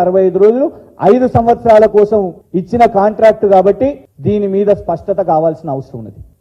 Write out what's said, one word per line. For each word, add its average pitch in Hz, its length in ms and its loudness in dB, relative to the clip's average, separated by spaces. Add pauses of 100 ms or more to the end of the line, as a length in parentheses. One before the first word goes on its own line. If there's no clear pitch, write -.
అరవై 185 240 0
ఐదు 180 160 -2
రోజులు, 262 280 0 (420)
ఐదు 254 140 0
సంవత్సరాల 233 580 2
కోసం 202 480 0 (200)
ఇచ్చిన 233 300 0 (140)
కాంట్రాక్ట్ 214 560 0
కాబట్టి 202 500 0 (160)
దీని 202 260 -4 (100)
మీద 202 100 -2 (160)
స్పష్టత 175 380 -6 (120)
కావాల్సిన 160 380 -4
అవసరం 135 280 -10
ఉన్నది. 107 220 -18 (200)